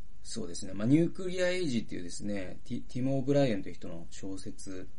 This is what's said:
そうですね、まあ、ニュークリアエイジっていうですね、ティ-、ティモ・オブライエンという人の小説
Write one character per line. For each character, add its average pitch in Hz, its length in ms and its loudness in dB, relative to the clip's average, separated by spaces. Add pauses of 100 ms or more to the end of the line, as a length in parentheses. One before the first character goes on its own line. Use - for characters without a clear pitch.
(240)
そ 110 220 -2
う - 20 -2
で 85 80 -2
す - 100 -2
ね、 92 80 -4
ま 98 100 0
あ、 113 40 4
ニ 147 120 8
ュ 165 120 4
ー - 40 -4
ク 185 140 -2
リ 185 140 -2
ア 180 60 4
エ 180 120 0
イ 170 60 0
ジ 120 120 2
っ 101 60 0
て - 100 -4
い 92 60 -2
う - 20 -2
で 87 60 -2
す - 160 -4
ね、 98 400 -2
テ 120 100 -2
ィ-、 120 80 -2
テ - 160 -4
ィ 123 40 0
モ・ 135 140 2
オ 131 40 0
ブ 135 120 2
ラ 143 120 6
イ 120 60 4
エ 104 40 2
ン 95 80 -2
と 90 60 -4
い - 40 -4
う - 20 -4
人 - 120 -4
の 85 240 -4
小 95 260 -4
説 95 500 -4 (120)